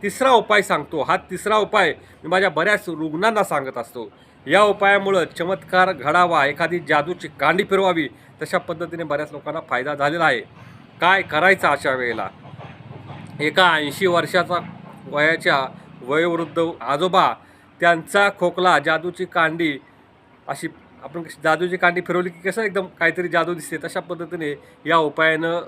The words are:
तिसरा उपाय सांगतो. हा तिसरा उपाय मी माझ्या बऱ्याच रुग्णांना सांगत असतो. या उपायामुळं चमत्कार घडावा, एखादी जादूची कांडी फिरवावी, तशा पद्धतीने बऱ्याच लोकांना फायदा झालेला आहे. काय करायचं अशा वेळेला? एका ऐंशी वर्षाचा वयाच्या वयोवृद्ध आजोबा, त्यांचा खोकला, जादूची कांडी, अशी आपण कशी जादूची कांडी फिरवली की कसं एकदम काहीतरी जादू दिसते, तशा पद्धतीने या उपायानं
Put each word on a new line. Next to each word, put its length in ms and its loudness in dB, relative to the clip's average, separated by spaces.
तिसरा 280 0
उपाय 300 4
सांगतो. 400 -2
हा 160 0
तिसरा 280 -2
उपाय 360 2
मी 60 -12
माझ्या 200 2
बऱ्याच 400 0
रुग्णांना 540 -2
सांगत 340 -4
असतो. 320 -10
या 180 4
उपायामुळं 600 2
चमत्कार 540 0
घडावा, 540 2
एखादी 340 -2
जादूची 480 -2
कांडी 240 2
फिरवावी, 440 0
तशा 160 -4
पद्धतीने 460 -6
बऱ्याच 280 -4
लोकांना 280 -10
फायदा 260 -2
झालेला 300 0
आहे. 140 2
काय 200 4
करायचं 460 2
अशा 240 0
वेळेला? 360 -4
एका 340 4
ऐंशी 340 -2
वर्षाचा 520 0
वयाच्या 520 2
वयोवृद्ध 640 0
आजोबा, 520 2
त्यांचा 460 2
खोकला, 400 2
जादूची 460 -2
कांडी, 520 0
अशी 200 -8
आपण 200 -12
कशी 200 -18
जादूची 340 0
कांडी 240 2
फिरवली 280 -2
की 200 -6
कसं 120 -4
एकदम 240 -2
काहीतरी 280 0
जादू 260 0
दिसते, 240 -10
तशा 220 -6
पद्धतीने 540 -8
या 120 4
उपायानं 720 0